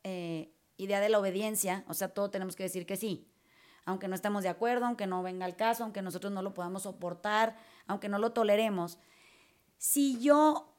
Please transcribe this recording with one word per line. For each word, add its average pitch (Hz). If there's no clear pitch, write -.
eh, 170
idea 196
de 208
la 214
obediencia, 196
o -
sea, 185
todo 202
tenemos 190
que 196
decir 180
que 196
sí, 196
aunque 185
no 190
estemos 202
de 185
acuerdo, 240
aunque 226
no 185
venga 185
al 175
caso, 226
aunque 214
nosotros 190
no 196
lo 190
podamos 180
soportar, 208
aunque 202
no 202
lo 233
toleremos. 208
Si 277
yo 294